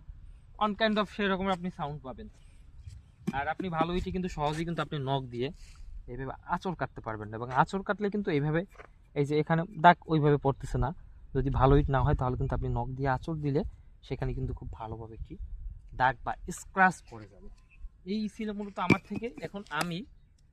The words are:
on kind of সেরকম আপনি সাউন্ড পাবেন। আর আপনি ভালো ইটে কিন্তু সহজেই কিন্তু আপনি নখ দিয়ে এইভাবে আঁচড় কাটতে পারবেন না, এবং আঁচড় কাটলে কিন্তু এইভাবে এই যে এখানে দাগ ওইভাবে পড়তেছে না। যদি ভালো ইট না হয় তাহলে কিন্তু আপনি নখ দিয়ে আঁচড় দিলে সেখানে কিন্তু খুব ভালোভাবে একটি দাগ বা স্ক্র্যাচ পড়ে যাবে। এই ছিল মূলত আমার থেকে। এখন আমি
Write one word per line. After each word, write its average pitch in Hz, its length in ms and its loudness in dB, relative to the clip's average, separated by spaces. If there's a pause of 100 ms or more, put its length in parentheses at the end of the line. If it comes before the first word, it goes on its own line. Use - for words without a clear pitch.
(580)
on 214 180 2
kind 214 240 2
of 202 60 2 (100)
সেরকম 196 320 0
আপনি 180 240 -2
সাউন্ড 147 300 -8
পাবেন। 214 260 -14 (1040)
আর 139 140 -4
আপনি 170 220 -4
ভালো 165 260 0
ইটে 185 160 -2
কিন্তু 180 180 -2
সহজেই 156 360 0
কিন্তু 165 160 -4
আপনি 147 180 -4
নখ 135 240 0
দিয়ে 123 280 -4 (560)
এইভাবে 131 240 -8 (140)
আঁচড় 170 300 -2
কাটতে - 260 -6
পারবেন 107 280 -6
না, 110 60 -8
এবং 120 160 -6
আঁচড় 160 320 4
কাটলে 202 260 0
কিন্তু 202 220 -2
এইভাবে 151 340 2 (480)
এই 147 120 2
যে 151 140 2
এখানে 165 240 4 (160)
দাগ 175 260 10
ওইভাবে 147 320 6
পড়তেছে 139 400 0
না। 123 180 0 (400)
যদি 135 140 2
ভালো 131 280 8
ইট 143 120 4
না 131 140 4
হয় 147 120 6
তাহলে 127 220 0
কিন্তু 131 180 0
আপনি 123 140 -2
নখ 120 200 -2
দিয়ে 135 200 -2
আঁচড় 151 320 0
দিলে 147 220 2 (380)
সেখানে 131 320 -4
কিন্তু 131 200 -2
খুব - 180 -10
ভালোভাবে 113 420 -10
একটি - 240 -12 (580)
দাগ 127 280 4
বা 120 120 -4 (160)
স্ক্র্যাচ - 580 2
পড়ে 107 180 -14
যাবে। 98 200 -18 (580)
এই 208 320 -4
ছিল 214 160 -6
মূলত 202 260 -10
আমার 185 200 -2 (100)
থেকে। 214 200 -6 (120)
এখন 202 280 -10
আমি 170 360 -4 (480)